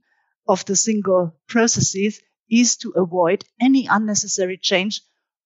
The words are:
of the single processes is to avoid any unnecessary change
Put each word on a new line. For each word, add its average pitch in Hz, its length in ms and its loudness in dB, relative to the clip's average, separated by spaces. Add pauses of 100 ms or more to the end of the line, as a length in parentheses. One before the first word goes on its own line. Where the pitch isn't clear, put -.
(460)
of 190 200 0
the 196 100 -4
single 185 580 0 (140)
processes 220 720 0 (280)
is 233 280 2
to 220 180 -12
avoid 180 500 0 (160)
any 262 260 4
unnecessary 202 720 -2
change 202 420 -2 (460)